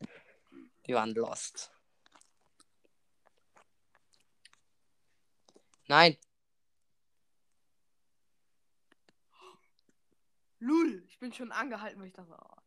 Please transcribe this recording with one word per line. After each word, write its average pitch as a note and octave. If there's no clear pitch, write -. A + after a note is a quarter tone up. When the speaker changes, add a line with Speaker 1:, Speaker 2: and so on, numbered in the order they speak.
Speaker 1:
Die B2+
waren A2+
lost. -
Nein! D#3
Speaker 2:
Lul, B3
ich -
bin B3
schon B3
angehalten, G#3+
weil F#3+
ich F#3
dachte, E3+
oh, -